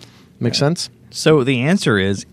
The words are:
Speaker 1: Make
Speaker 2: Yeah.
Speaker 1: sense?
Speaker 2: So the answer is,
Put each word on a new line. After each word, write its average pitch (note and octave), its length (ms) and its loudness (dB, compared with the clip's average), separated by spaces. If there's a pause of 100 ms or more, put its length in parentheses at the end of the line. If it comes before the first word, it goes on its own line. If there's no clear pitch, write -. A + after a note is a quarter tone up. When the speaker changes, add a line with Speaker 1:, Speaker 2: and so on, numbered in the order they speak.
(400)
Speaker 1:
Make A#2+ 140 -2
Speaker 2:
Yeah. - 60 -4
Speaker 1:
sense? D3+ 300 -2 (220)
Speaker 2:
So D#3 320 2
the B2+ 180 0
answer D3 360 0
is, G2 360 -2